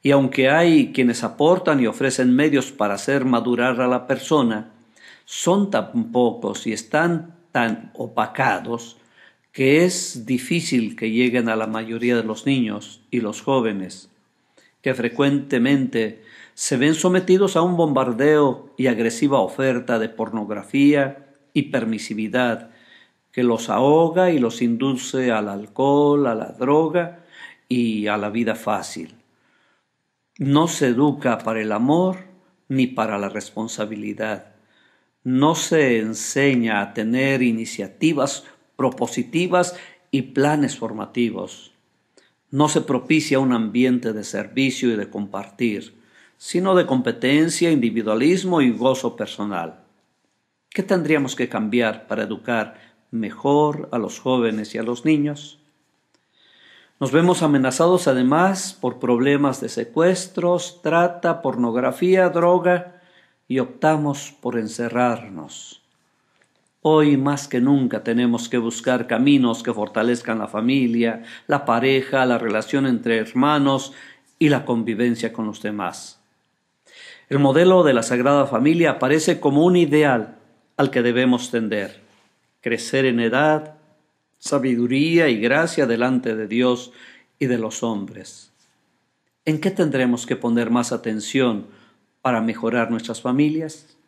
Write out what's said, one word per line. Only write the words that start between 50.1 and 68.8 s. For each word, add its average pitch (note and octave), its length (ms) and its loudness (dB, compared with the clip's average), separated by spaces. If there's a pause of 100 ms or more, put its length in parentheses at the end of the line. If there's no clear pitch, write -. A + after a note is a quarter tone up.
¿Qué - 140 -6
tendríamos D#3 520 0
que B2 140 -4
cambiar A2 580 -2
para G#2+ 180 -4
educar A2 680 -6 (200)
mejor D3 800 0
a B2 60 -4
los G#2 200 -6
jóvenes A#2 560 -2
y A2+ 40 -6
a A2+ 40 -4
los A#2+ 220 -8
niños? D3 540 -2 (1400)
Nos C3 140 -2
vemos E3+ 300 4
amenazados D#3 640 2
además D3+ 720 2
por - 180 -4
problemas C3 640 2
de A2+ 80 -8
secuestros, F3 1120 -2
trata, E3+ 600 0
pornografía, B2+ 880 0
droga, F3 720 0 (480)
y C3 100 -2
optamos D3 840 -2
por A#2+ 180 -4
encerrarnos. A2+ 1200 -4 (1000)
Hoy D3+ 360 6
más C#3 320 -2
que B2 120 -2
nunca B2+ 420 2
tenemos A#2 460 0
que - 80 -2
buscar A#2 500 -2